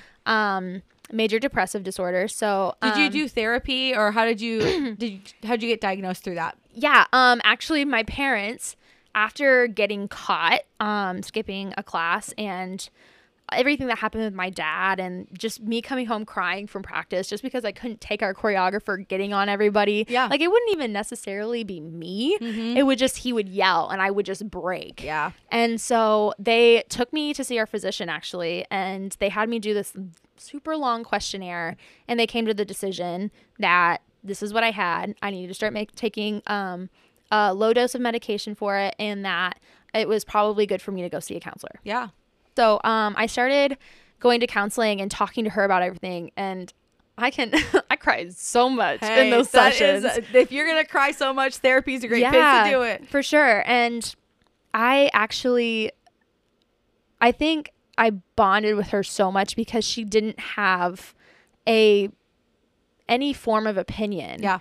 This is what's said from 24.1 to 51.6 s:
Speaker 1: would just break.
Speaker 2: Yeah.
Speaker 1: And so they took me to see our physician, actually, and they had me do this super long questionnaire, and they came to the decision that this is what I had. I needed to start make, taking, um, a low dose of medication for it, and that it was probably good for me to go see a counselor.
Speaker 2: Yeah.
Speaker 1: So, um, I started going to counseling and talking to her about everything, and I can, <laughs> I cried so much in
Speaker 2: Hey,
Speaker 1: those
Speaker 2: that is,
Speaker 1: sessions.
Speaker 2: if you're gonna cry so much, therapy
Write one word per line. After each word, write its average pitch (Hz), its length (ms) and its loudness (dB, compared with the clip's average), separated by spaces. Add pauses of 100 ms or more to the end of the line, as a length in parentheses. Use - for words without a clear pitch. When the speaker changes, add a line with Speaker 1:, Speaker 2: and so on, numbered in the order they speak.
Speaker 1:
would 202 140 0
just - 220 -8
break. 180 540 -8
Speaker 2:
Yeah. 151 300 -4 (180)
Speaker 1:
And 233 300 0
so 214 580 2
they 233 500 6
took - 240 -4
me 294 220 -4
to 277 80 -8
see 240 160 -4
our 220 80 0
physician, 190 420 -6
actually, 170 640 -6
and 190 480 -6
they 202 120 0
had 214 180 -2
me 233 100 -4
do 214 160 -2
this 208 200 -4 (420)
super 311 400 -8
long 240 260 -2
questionnaire, 180 760 -6 (300)
and 240 140 -2
they 226 80 2
came 233 180 -2
to 220 80 0
the 202 100 -2
decision 190 680 -6 (260)
that 175 420 4 (220)
this 202 220 -10
is 208 100 -8
what 226 80 2
I 226 80 2
had. 185 520 -4
I 202 100 -6
needed 180 160 -10
to 190 60 -12
start 214 180 -4
make, 220 240 -8
taking, 214 500 -4
um, 185 420 -6 (440)
a 208 200 4
low 214 200 2
dose 240 240 2
of 240 40 -4
medication 226 540 -4
for 202 240 -2
it, 196 200 -2
and 202 260 -6
that 180 340 -4 (340)
it 220 160 0
was 214 160 0
probably 208 420 2
good 190 140 -2
for 196 120 -10
me 185 100 -6
to 175 80 -8
go 156 100 -6
see - 160 -10
a 170 40 -8
counselor. - 440 -18
Speaker 2:
Yeah. 226 240 -6 (480)
Speaker 1:
So, 220 280 6
um, 214 320 2
I 226 100 0
started 269 500 2 (420)
going 240 220 4
to 240 60 2
counseling 208 540 0
and 196 100 -4
talking 214 340 -2
to 214 60 -2
her 208 140 0
about 190 180 4
everything, 180 560 -6
and 185 340 -8 (460)
I 247 120 2
can, 240 220 -2 (200)
<laughs> - 180 2
I 302 60 4
cried 180 380 -2
so 247 360 2
much 214 320 0
in 214 60 -2
Speaker 2:
Hey, 226 220 6
Speaker 1:
those 240 200 4
Speaker 2:
that 262 300 6
is, - 220 4
Speaker 1:
sessions. 233 320 -2
Speaker 2:
if - 160 8
you're 285 160 -2
gonna 320 200 2
cry 285 260 2
so 269 220 -2
much, 269 240 -2
therapy 262 360 2